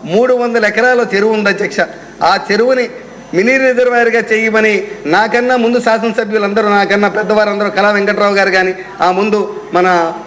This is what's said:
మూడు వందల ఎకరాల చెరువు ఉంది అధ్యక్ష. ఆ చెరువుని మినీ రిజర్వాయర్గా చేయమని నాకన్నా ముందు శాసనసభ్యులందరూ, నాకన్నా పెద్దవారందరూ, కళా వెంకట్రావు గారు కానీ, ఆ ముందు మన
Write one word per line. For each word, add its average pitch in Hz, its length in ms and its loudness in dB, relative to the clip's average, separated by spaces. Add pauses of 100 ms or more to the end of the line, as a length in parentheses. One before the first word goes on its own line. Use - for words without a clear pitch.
మూడు 226 300 2
వందల 233 300 0
ఎకరాల 233 500 2
చెరువు 208 180 2
ఉంది 214 160 0
అధ్యక్ష. 202 280 -2 (460)
ఆ 185 160 2 (140)
చెరువుని 240 360 2 (460)
మినీ 214 240 2
రిజర్వాయర్గా 240 640 2 (100)
చేయమని 220 420 2 (320)
నాకన్నా 233 500 2
ముందు 240 240 2
శాసనసభ్యులందరూ, 214 880 0
నాకన్నా 202 400 2
పెద్దవారందరూ, 208 640 0
కళా 208 200 2
వెంకట్రావు 202 440 0
గారు 196 160 2
కానీ, 185 240 0 (260)
ఆ 170 100 2
ముందు 208 300 0 (340)
మన 180 140 2 (380)